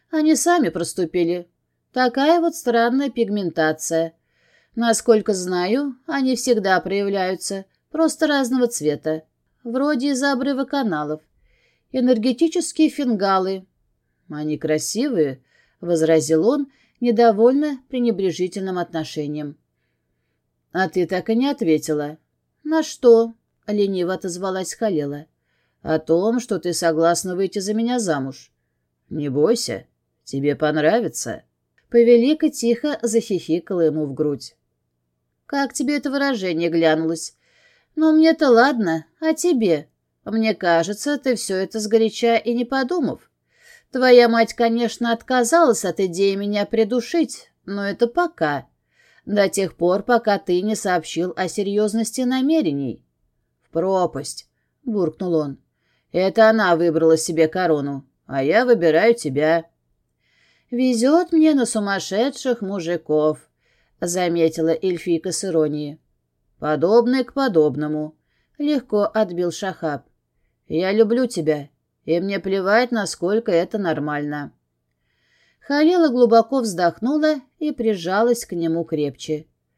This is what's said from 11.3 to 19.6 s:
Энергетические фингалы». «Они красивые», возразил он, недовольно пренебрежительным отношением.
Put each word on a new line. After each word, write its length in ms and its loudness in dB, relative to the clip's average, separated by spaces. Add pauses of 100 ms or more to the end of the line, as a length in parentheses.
Энергетические 960 0
фингалы». 760 0 (640)
«Они 300 -4
красивые», 840 -2 (380)
возразил 680 2
он, 240 -2 (280)
недовольно 880 4
пренебрежительным 880 -2
отношением. 800 -8 (1160)